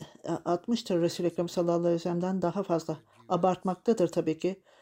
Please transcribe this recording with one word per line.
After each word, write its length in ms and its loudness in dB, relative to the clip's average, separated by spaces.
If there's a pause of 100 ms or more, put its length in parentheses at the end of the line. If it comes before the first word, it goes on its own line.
(460)
atmıştır 560 0
Resul-i 260 0
Ekrem 220 -2
sallallahu 300 2
aleyhi 160 2
ve 40 -2
sellem'den 420 -2
daha 220 0
fazla. 400 -2 (260)
Abartmaktadır 800 2
tabii 300 -2
ki. 240 -4 (200)